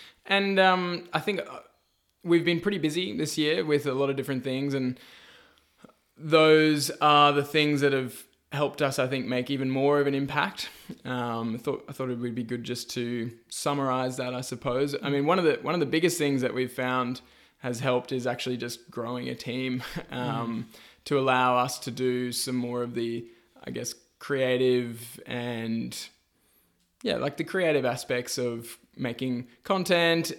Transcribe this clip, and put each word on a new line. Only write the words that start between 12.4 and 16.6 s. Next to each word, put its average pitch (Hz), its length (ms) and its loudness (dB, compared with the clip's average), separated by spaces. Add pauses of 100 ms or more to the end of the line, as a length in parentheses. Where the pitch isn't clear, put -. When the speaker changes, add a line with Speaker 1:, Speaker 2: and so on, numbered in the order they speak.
Speaker 1:
good 120 220 -6
just 120 260 -8
to 120 420 -4 (160)
summarize 131 720 -2
that, 127 160 -4
I 127 80 -6
suppose. 135 600 -2
I 139 60 -4
mean, 139 160 0
one 170 140 4
of 180 80 2
the, 143 160 4
one 147 120 -2
of 175 60 0
the 147 60 2
biggest 160 320 2
things 139 240 0
that 120 100 0
we've 127 200 -2